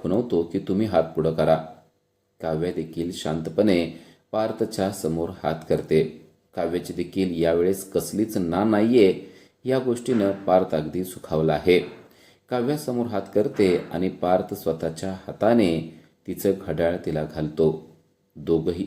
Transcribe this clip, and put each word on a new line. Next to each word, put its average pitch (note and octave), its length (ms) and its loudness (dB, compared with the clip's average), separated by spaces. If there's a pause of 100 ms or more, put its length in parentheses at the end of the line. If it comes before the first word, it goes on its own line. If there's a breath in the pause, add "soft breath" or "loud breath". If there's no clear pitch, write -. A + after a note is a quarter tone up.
खुणवतो F#2 400 0
की, E2+ 160 -6
"तुम्ही G2+ 280 0
हात F2+ 160 4
पुढं D#2+ 300 -2
करा." D#2+ 240 4 (880)
काव्या E2 300 -2
देखील E2 400 -6
शांतपणे E2 880 0 (320 loud breath)
पार्थच्या A2 580 -2
समोर E2 400 -4 (120)
हात D#2 120 0 (140)
करते. D#2+ 580 0 (300)
काव्याची F2 360 -4
देखील E2+ 500 -2
यावेळेस E2+ 500 0
कसलीच F#2+ 440 -2
ना F2+ 280 0
नाहीये, G#2+ 560 6 (440 loud breath)
या B2+ 140 0
गोष्टीनं A#2+ 520 0
पार्थ F#2 440 2
अगदी D#2 300 -2
सुखावला D#2 480 0
आहे. F2 480 2 (500 soft breath)
काव्या B2+ 280 0
समोर B2 280 -4
हात G#2 160 -4 (120)
करते G2+ 580 2
आणि F2+ 160 0
पार्थ F#2 460 0
स्वतःच्या E2 580 -4
हाताने F#2 880 0 (260 loud breath)
तिचं G2 260 0 (140)
घड्याळ E2+ 300 0 (100)
तिला D2+ 180 -2
घालतो. D#2 720 -2 (400)
दोघंही E2 500 -2